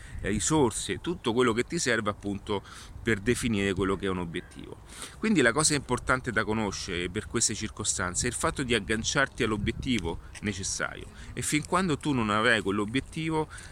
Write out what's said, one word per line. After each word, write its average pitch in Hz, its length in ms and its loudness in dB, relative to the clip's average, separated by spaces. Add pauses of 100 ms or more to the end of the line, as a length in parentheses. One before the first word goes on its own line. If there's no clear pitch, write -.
(200)
eh, - 80 -2
risorse, 107 720 2
tutto 165 320 -2
quello 120 200 4
che 120 100 0
ti - 140 -4
serve 113 320 2
appunto 101 540 -4 (420)
per 110 140 2
definire 101 560 2
quello 95 200 2
che 95 120 -4
è - 20 2
un 92 80 0
obiettivo. - 640 -8 (400)
Quindi 214 220 6
la 117 100 8
cosa 147 240 4
importante 127 560 0
da 107 120 2
conoscere 98 640 -2
per 92 200 -4
queste 117 260 0
circostanze 101 720 -2
è 123 40 2
il 117 60 -6
fatto - 280 0
di 120 100 2
agganciarti 113 720 0
all'obiettivo 107 800 0 (200)
necessario, 95 640 -4 (280)
e 127 100 -6
fin 151 240 0
quando 175 320 2
tu 151 140 0
non 110 180 2
avrai 110 300 4
quell'obiettivo 135 880 -2 (240)